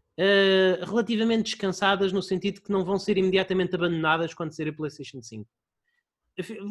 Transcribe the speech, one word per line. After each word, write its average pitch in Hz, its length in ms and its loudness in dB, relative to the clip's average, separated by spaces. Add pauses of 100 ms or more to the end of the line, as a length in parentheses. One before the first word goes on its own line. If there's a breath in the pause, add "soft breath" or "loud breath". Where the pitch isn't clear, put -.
(180)
eh, 190 640 4
relativamente 226 600 0
descansadas, 196 680 0
no 190 120 -2
sentido 196 400 -4
que 202 100 -6
não 190 120 0
vão 190 140 -2
ser 196 200 0
imediatamente 185 560 0
abandonadas 165 580 0
quando 156 240 -8
sair 151 120 -4
a 151 40 -6
PlayStation 143 480 -10
cinco. 110 300 -16 (840)
Eu 180 100 -8
fi-, 220 140 -12 (120)